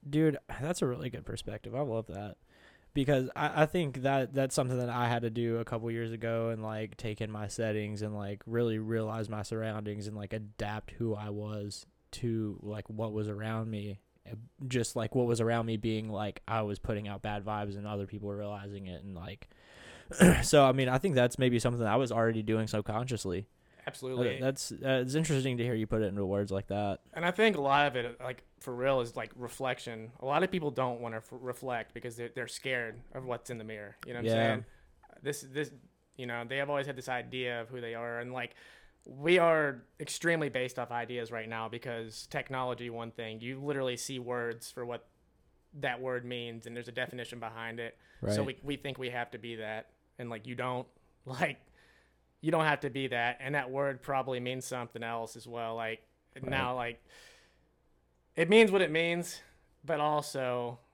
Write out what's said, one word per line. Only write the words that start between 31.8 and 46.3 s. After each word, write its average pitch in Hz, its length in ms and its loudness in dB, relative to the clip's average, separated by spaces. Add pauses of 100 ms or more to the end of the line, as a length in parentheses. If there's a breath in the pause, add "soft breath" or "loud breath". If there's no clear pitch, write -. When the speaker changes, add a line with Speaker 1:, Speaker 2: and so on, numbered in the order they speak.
Speaker 2:
because 120 200 -8
they're, 120 200 -6
they're 120 120 -4
scared 120 540 -4 (140)
of 131 100 -8
what's 123 240 -6
in 123 80 -6
the 113 80 -8
mirror. 104 320 -10 (100)
You 123 60 -10
know 120 60 -6
what 113 80 -2
Speaker 1:
Yeah. 113 80 4
Speaker 2:
I'm 113 40 6 (120)
saying? 110 140 0 (580 soft breath)
This, 139 180 -4 (100)
this, 143 200 -4 (480)
you 127 80 -6
know, 120 200 -4
they 131 120 -2
have 139 100 0
always 143 180 2
had 143 80 -4
this 123 140 -8
idea 123 540 -2
of 117 80 -10
who 127 100 -8
they 117 140 -6
are. 117 260 -4
And, 123 140 -8
like, 120 200 -6 (520 loud breath)
we 147 320 4
are 156 440 6 (160)
extremely 156 520 2
based 127 280 -2
off 120 120 -4
ideas 120 420 -4
right 110 160 -6
now 113 220 -4
because 117 560 -8
technology, 127 640 -4
one 117 220 -8
thing, 110 280 -8
you 127 180 -8
literally 135 380 0
see 135 220 -6
words 120 520 -4
for 123 140 -8
what 120 240 -8 (720)
that 127 220 -2
word 127 240 -2
means, 120 400 -6